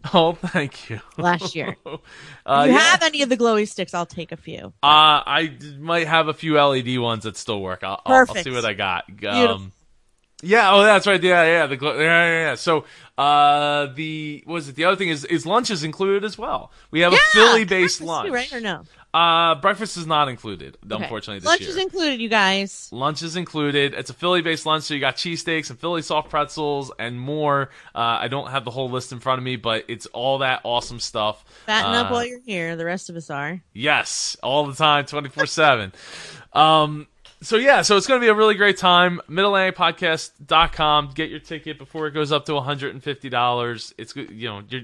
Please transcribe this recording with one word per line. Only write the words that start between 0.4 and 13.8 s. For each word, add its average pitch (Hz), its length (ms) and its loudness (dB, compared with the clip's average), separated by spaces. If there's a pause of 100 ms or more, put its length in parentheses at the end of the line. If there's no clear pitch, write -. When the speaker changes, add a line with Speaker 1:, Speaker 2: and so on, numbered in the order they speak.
Speaker 1:
you. 107 100 -10 (160)
Speaker 2:
Last 175 400 -2
year. 139 240 -8
Speaker 1:
<laughs> - 60 -20 (600)
Uh, 143 200 4
Speaker 2:
If 254 60 6
you - 20 6
Speaker 1:
yeah. 294 60 8 (100)
Speaker 2:
have 359 120 4
any 302 200 0
of 247 80 0
the 254 80 2
glowy 220 280 2
sticks, - 280 -10
I'll 170 100 -4
take 165 260 -14
a 165 60 -12
few. - 300 -16 (160)
Speaker 1:
Uh, 151 440 6
I 156 200 0 (120)
d-, 143 200 -18
might 165 280 -2
have 160 220 2
a 151 60 -4
few 151 240 0
L 143 160 4
E 131 80 0
D 127 160 -4
ones 113 260 -2
that 107 140 -10
still 104 240 -6
work. 92 200 -8
I'll, 98 220 -8
I'll, 262 140 4
I'll 254 80 8
see - 80 -12
Speaker 2:
Perfect. 151 200 -6
Speaker 1:
what 120 120 -2
I 104 80 -2
got. 92 320 -4
Speaker 2:
Beautiful. 101 500 0
Speaker 1:
Um, 95 160 -14 (680)
yeah. 196 320 4
Oh, 202 80 8
that's 208 240 6
right. 185 160 2
Yeah, 175 220 4
yeah. 165 220 4
The 135 120 -6
glo-, 139 200 -4
yeah, 151 40 0
yeah, 170 380 4 (100)
yeah. 123 60 -4
So, 156 280 0 (320)
uh, 147 760 2